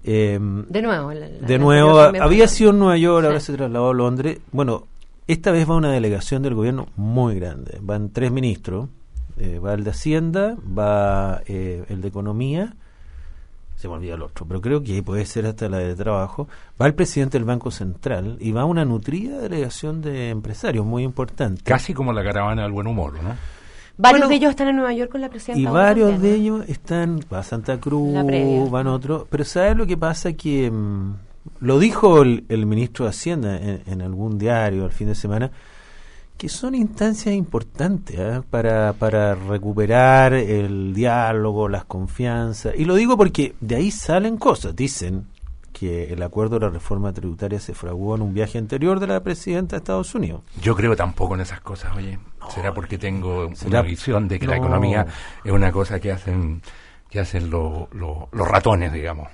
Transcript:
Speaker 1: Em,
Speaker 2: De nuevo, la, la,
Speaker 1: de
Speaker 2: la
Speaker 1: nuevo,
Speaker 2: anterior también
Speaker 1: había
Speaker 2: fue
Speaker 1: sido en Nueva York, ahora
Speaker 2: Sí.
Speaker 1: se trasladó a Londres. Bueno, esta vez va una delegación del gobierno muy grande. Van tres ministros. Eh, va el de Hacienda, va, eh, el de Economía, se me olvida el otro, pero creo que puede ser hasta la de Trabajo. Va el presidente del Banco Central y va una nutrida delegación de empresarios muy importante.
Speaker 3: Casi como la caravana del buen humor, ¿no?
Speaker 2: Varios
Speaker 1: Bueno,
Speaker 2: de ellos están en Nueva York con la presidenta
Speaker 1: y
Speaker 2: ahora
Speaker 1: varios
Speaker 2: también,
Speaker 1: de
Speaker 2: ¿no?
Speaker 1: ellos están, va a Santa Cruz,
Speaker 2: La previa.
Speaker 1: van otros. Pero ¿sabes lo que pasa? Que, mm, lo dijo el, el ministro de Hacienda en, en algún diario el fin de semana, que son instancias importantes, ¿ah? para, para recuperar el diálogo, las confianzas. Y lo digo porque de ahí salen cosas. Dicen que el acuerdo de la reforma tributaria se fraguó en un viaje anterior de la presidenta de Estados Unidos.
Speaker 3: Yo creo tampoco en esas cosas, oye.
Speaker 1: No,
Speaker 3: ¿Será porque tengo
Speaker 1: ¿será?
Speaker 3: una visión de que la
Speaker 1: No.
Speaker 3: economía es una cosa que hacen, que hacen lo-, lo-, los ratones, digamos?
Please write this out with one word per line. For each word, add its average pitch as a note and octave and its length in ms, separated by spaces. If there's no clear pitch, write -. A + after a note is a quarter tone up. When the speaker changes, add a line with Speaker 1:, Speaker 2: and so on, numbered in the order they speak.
Speaker 1:
Em, G#2 640
Speaker 2:
De G3+ 140
nuevo, D#3+ 300
la, D3+ 80
la, D3+ 80
Speaker 1:
de - 120
Speaker 2:
la B2+ 40
Speaker 1:
nuevo, D3 320
Speaker 2:
anterior D#3 140
también D3 200
Speaker 1:
había G3+ 240
Speaker 2:
fue - 80
Speaker 1:
sido A3 140
en G3+ 80
Nueva F#3+ 200
York, E3+ 260
ahora D3+ 160
Speaker 2:
Sí. - 60
Speaker 1:
se D3 100
trasladó B2 340
a B2+ 40
Londres. B2+ 440
Bueno, B2+ 340
esta E3 260
vez E3 160
va D#3+ 80
una D#3 160
delegación A2+ 500
del C3+ 120
gobierno A#2+ 420
muy A2+ 400
grande. E2+ 440
Van G#2 300
tres B2 220
ministros. B2 560
Eh, F2 200
va F#2+ 140
el G#2 120
de G#2 60
Hacienda, E3 680
va, G2+ 680
eh, F#2 420
el G2 140
de G2+ 60
Economía, A#2+ 680
se - 120
me F2 60
olvida E2+ 200
el E2 60
otro, D#2 260
pero F#2 140
creo C#3 220
que G2+ 200
puede G2 220
ser G#2+ 220
hasta A2 240
la F#2+ 80
de F2+ 160
Trabajo. G2+ 520
Va B2 60
el D3 80
presidente C#3 440
del A2+ 80
Banco B2 240
Central G2 680
y A2 140
va A#2+ 140
una E3 180
nutrida D3 560
delegación D#3 640
de C3+ 260
empresarios A2 560
muy A#2+ 200
importante. B2+ 600
Speaker 3:
Casi B2+ 300
como C3 180
la G#2+ 100
caravana G#2 420
del G2+ 80
buen G2+ 140
humor, F2+ 280
¿no? E2+ 200
Speaker 2:
Varios B3+ 240
Speaker 1:
Bueno, C#4 80
Speaker 2:
de C#4+ 60
ellos C#4+ 160
están C#4 180
en C#4 80
Nueva C4 160
York A#3+ 180
con C4+ 120
la C4 80
presidenta A#3+ 320
Speaker 1:
y - 40
Speaker 2:
ahora D3 180
Speaker 1:
varios G#3+ 280
Speaker 2:
también, G3 220
Speaker 1:
de G#3+ 40
Speaker 2:
¿no? G#3+ 180
Speaker 1:
ellos G#3+ 120
están, E3+ 520
va F#2+ 60
a F#2+ 40
Santa A#2+ 380
Cruz, D3 320
Speaker 2:
La C#3+ 120
previa. C#3 420
Speaker 1:
van C3 220
otros. C3+ 420
Pero D3+ 140
¿sabes G3 300
lo G#3+ 120
que F3+ 100
pasa? D#3+ 380
Que, C#3 360
mm, G2+ 440
lo C3 180
dijo F#3+ 420
el, B2 300
el A2 160
ministro A#2 400
de G#2+ 40
Hacienda A#2 460
en, F#2+ 300
en F#2 160
algún F#2+ 360
diario G#2 460
el F2+ 80
fin G#2+ 160
de G#2+ 60
semana, G#2+ 360
que - 100
son C4 260
instancias G#3+ 600
importantes, E3+ 840
¿ah? G#2 300
para, A2 460
para G#2+ 400
recuperar G#2+ 960
el G2+ 600
diálogo, A2 760
las G2+ 160
confianzas. A2+ 920
Y D#3 80
lo F3+ 80
digo A#3 240
porque E3+ 420
de A#2 160
ahí F3+ 140
salen G#3 480
cosas. G2+ 360
Dicen F2+ 520
que E2+ 400
el E2+ 80
acuerdo A2 360
de G#2+ 60
la G2+ 80
reforma G2 400
tributaria F#2+ 480
se E2+ 140
fraguó F2+ 420
en G#2+ 60
un G2+ 100
viaje G#2+ 240
anterior C#3 440
de G3 80
la F#3+ 140
presidenta F3+ 540
de - 40
Estados F#3+ 340
Unidos. A#2+ 260
Speaker 3:
Yo A2+ 120
creo G#2+ 220
tampoco F2+ 380
en F#2 80
esas F2+ 180
cosas, F#2+ 340
oye. F#2+ 240
Speaker 1:
No, - 100
Speaker 3:
¿Será F#2+ 220
porque F2 240
tengo F#2 580
Speaker 1:
¿será? G2 260
Speaker 3:
una - 20
visión G#2 440
de F#2 120
que F2 80
la E2 100
Speaker 1:
No. E2+ 80
Speaker 3:
economía G2 420
es G2 80
una G2 180
cosa F#2+ 300
que G2+ 100
hacen, F2+ 520
que G2+ 100
hacen F2 300
lo-, D#2+ 420
lo-, D#2 400
los F#2+ 160
ratones, F#2+ 460
digamos? D2+ 400